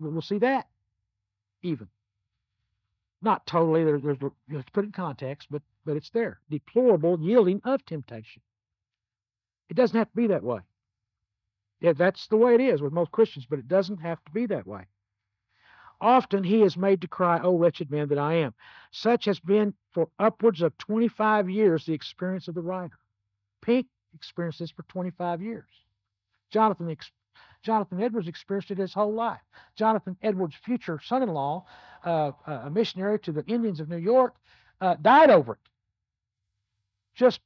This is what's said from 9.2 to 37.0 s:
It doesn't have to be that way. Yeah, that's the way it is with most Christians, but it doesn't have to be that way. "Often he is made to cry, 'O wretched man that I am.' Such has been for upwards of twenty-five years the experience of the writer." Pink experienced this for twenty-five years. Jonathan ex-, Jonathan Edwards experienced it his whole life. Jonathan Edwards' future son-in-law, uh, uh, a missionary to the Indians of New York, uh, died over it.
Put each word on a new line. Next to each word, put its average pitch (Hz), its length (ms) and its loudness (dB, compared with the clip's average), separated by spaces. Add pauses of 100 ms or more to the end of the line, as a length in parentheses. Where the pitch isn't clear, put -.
It 165 80 -12
doesn't 226 200 2
have 220 140 0
to - 60 -20
be 233 120 2
that 180 140 0
way. 117 180 -4 (1200)
Yeah, 165 120 4
that's 175 360 -2
the 220 100 2
way 240 160 6
it 233 80 10
is 214 180 2
with 143 140 -4
most 170 180 -2
Christians, 180 360 0
but 147 100 -4
it 120 100 -14
doesn't 190 300 0
have 165 260 -8
to 147 80 -20
be 226 140 -4
that 165 200 -6
way. 95 200 -14 (1120)
"Often 208 440 2
he 214 180 4
is 185 140 4
made 190 260 2
to 185 60 -10
cry, 170 320 0
'O 180 160 2
wretched 165 340 0
man 147 180 -4
that 143 100 0
I 147 160 0
am.' 151 200 -2 (360)
Such - 360 -2
has 202 140 -2
been 208 340 0 (180)
for 165 160 -2 (100)
upwards 208 440 0
of 160 160 -2
twenty-five 214 680 -2
years 185 360 2
the 160 80 -4
experience 180 560 -8
of 170 60 -10
the 175 80 -8
writer." 180 360 -10 (600)
Pink 247 260 0 (280)
experienced 170 460 -10
this 165 100 -10
for - 140 -18
twenty-five 175 580 -6
years. 226 260 -12 (840)
Jonathan 208 400 0
ex-, - 200 -14 (520)
Jonathan 208 400 -2
Edwards 220 260 -4
experienced 196 420 -8
it 190 80 -6
his 185 140 -6
whole 208 220 -2
life. 226 260 -4 (360)
Jonathan 214 460 -2
Edwards' 185 340 -4
future 220 460 -8
son-in-law, 175 640 -4 (400)
uh, 156 280 0 (140)
uh, 139 180 -10
a 143 60 -12
missionary 202 500 -2
to 170 120 -8
the 147 140 -6
Indians 214 340 -4
of 151 80 -10
New 170 80 -8
York, 226 380 2 (460)
uh, 180 160 0
died 254 340 8
over 139 240 6
it. - 140 -20 (1500)